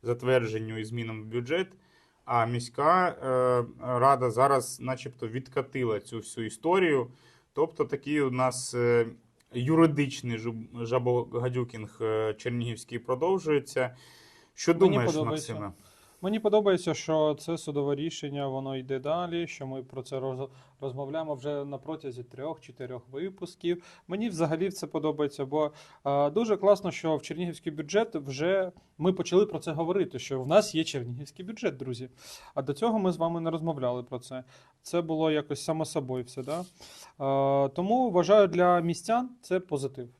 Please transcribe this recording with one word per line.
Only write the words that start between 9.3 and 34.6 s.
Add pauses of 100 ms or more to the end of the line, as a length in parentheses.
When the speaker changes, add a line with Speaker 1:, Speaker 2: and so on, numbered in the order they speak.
Speaker 1:
юридичний
жуб-,
жабогадюкінг,
е,
чернігівський
продовжується. (580)
Що
Speaker 2:
Мені
Speaker 1:
думаєш,
Speaker 2:
подобається.
Speaker 1:
Максиме? (500)
Speaker 2:
Мені
подобається,
що
це
судове
рішення,
воно
йде
далі,
що
ми
про
це
роз-, (320)
розмовляємо
вже
на
протязі
трьох-чотирьох (100)
випусків. (240)
Мені
взагалі
це
подобається,
бо, (340)
е,
дуже
класно,
що
в
чернігівський
бюджет
вже (260)
ми
почали
про
це
говорити:
що
в
нас
є
чернігівський
бюджет,
друзі. (460)
А
до
цього
ми
з
вами
не
розмовляли
про
це. (380)